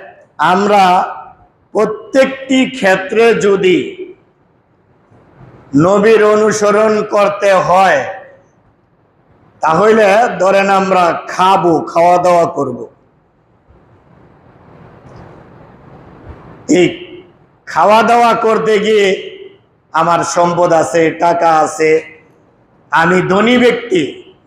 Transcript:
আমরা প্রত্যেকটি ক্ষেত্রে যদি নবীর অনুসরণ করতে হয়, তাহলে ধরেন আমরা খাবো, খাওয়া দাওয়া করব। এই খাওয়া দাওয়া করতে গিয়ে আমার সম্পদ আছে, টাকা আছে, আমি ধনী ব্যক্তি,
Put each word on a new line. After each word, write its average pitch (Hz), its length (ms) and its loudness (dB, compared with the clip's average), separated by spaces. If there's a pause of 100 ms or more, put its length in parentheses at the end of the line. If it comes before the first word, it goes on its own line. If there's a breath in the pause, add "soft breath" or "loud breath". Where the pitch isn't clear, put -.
(380)
আমরা 185 760 2 (580)
প্রত্যেকটি 262 960 -2
ক্ষেত্রে 233 640 0
যদি 180 640 0 (1800)
নবীর 202 480 2
অনুসরণ 214 840 0
করতে 202 420 0
হয়, 180 520 2 (1600)
তাহলে 208 680 2 (100)
ধরেন 196 320 0
আমরা 185 580 0
খাবো, 180 520 0
খাওয়া 175 380 2
দাওয়া 175 260 2
করব। 127 420 -8 (3750)
এই - 380 -2 (600)
খাওয়া 214 360 2
দাওয়া 233 320 2
করতে 220 440 -2
গিয়ে 202 540 -2 (600)
আমার 160 320 0
সম্পদ 175 480 -2
আছে, 160 380 0
টাকা 170 420 0
আছে, 156 500 0 (880)
আমি 170 320 2
ধনী 220 360 0
ব্যক্তি, 190 720 -2 (140)